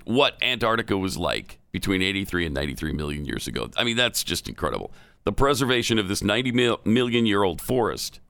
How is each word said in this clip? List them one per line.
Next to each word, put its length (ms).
what 360
Antarctica 560
was 200
like 420
between 280
eighty-three 460
and 80
ninety-three 380
million 320
years 240
ago. 280
I 60
mean, 140
that's 260
just 260
incredible. 440
The 80
preservation 680
of 80
this 160
ninety 300
mil-, 320
million 420
year 160
old 180
forest 680